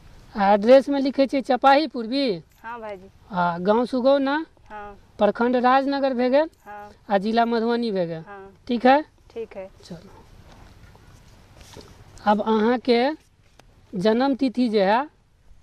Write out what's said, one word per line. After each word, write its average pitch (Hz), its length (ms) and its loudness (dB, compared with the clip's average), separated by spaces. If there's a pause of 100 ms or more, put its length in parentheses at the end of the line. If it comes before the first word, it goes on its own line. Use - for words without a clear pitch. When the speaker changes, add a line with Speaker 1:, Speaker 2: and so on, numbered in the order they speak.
(360)
Speaker 1:
आ 196 180 2
एड्रेस 240 360 6
में 277 100 -2
लिखे 269 280 0
छियै 277 140 -2
चपाही 277 460 2
पूर्वी। 254 380 -4 (380)
Speaker 2:
हाँ 233 180 -14
भाईजी। 196 280 -16 (220)
Speaker 1:
आ 175 260 -2
गांव 208 280 0
सुगौना। 269 500 0 (340)
Speaker 2:
हाँ। 208 220 -16 (260)
Speaker 1:
प्रखंड 233 380 0
राजनगर 269 580 0
भए 247 160 -2
गेल। 294 200 2 (160)
Speaker 2:
हाँ। 208 240 -20 (200)
Speaker 1:
आ 202 80 2
जिला 220 280 0
मधुबनी 233 460 -2
भए 185 160 -2
गेल। 165 200 -10
Speaker 2:
हाँ। 196 240 -20 (160)
Speaker 1:
ठीक 240 180 -2
है? 269 160 6 (320)
Speaker 2:
ठीक 226 240 -16
है। 190 120 -16 (140)
Speaker 1:
चलू। 180 380 -20 (2000)
अब 208 160 2
अहाँ 220 380 0
के 233 220 0 (920)
जन्म 226 420 0
तिथि 247 340 -2
जे 208 140 0
है 226 240 0 (560)